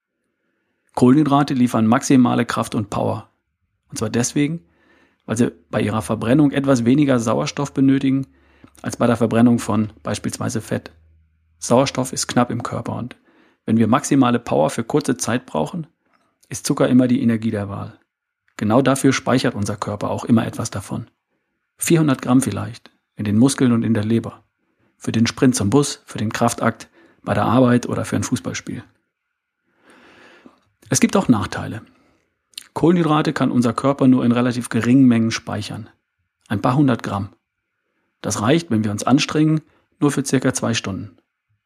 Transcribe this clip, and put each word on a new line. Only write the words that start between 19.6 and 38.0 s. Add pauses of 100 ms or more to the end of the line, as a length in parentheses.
Körper
auch
immer
etwas
davon. (720)
Vierhundert
Gramm
vielleicht, (240)
in
den
Muskeln
und
in
der
Leber. (520)
Für
den
Sprint
zum
Bus,
für
den
Kraftakt, (340)
bei
der
Arbeit
oder
für
ein
Fußballspiel. (2000)
Es
gibt
auch
Nachteile. (920)
Kohlenhydrate
kann
unser
Körper
nur
in
relativ
geringen
Mengen
speichern. (600)
Ein
paar
hundert
Gramm. (920)